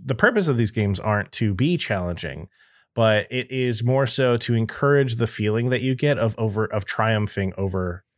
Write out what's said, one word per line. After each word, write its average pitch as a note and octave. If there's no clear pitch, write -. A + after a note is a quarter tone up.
the C3+
purpose G#3
of B2+
these A2+
games G2+
aren't G#2
to G#2
be D3
challenging, E2+
but A2
it B2+
is B2
more C3
so B2
to A#2+
encourage C3
the A#2
feeling A2
that B2
you C3
get C#3+
of A2+
over, A2
of G#2
triumphing G#2
over F#2